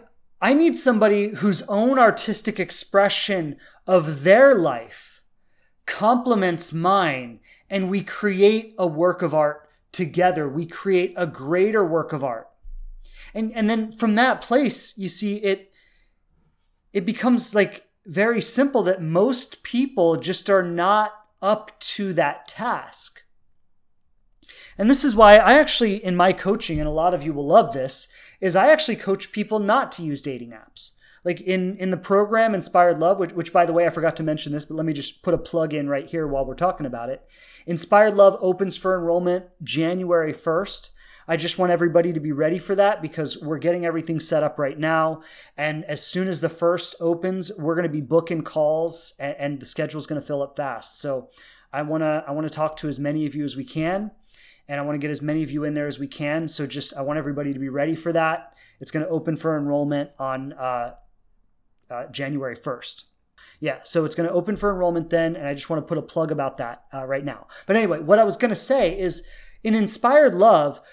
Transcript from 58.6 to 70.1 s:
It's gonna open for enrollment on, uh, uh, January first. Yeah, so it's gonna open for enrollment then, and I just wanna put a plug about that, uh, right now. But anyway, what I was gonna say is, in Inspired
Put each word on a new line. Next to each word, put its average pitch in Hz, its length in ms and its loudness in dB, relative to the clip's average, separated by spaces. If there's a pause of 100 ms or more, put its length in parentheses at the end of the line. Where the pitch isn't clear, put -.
It's - 120 -12
gonna 151 160 -4
open 160 280 -4
for 160 220 -2
enrollment 143 640 -2
on, 135 340 -6
uh, 123 400 -6 (960)
uh, 123 180 -10
January 135 480 -8
first. - 500 -10 (540)
Yeah, 143 240 -6
so 165 220 0
it's 156 100 -6
gonna 170 140 -2
open 175 280 -2
for 202 140 -2
enrollment 175 380 -2
then, 165 260 0
and 147 120 -10
I 143 80 -4
just 139 160 -10
wanna 160 100 -2
put 156 160 -6
a 151 60 -6
plug 160 280 -4
about 143 260 -6
that, 120 360 -10
uh, 135 120 -10
right 139 200 -4
now. 117 220 -12 (180)
But 196 120 2
anyway, 180 220 0
what 170 200 6
I 226 40 8
was 208 140 0
gonna 226 180 0
say 220 400 0
is, 185 300 -4 (380)
in 220 100 0
Inspired 233 640 4